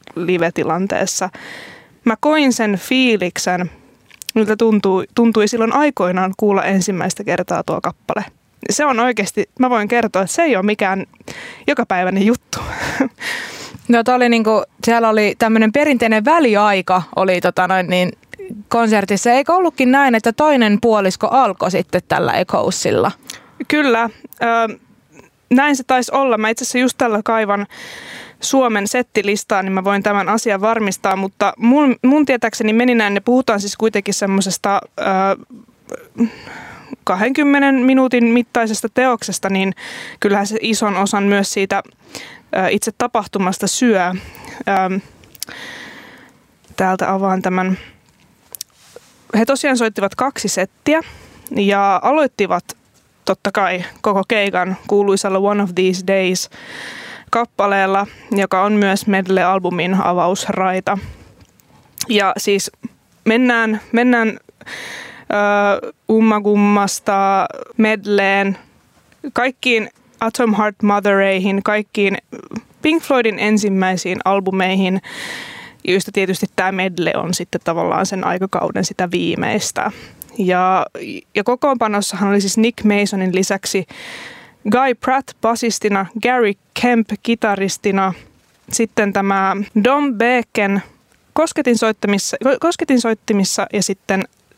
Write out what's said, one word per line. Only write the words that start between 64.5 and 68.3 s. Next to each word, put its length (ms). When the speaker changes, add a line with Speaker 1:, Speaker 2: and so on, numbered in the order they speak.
Speaker 1:
Umma 300
Gummasta 1040
medleen, 800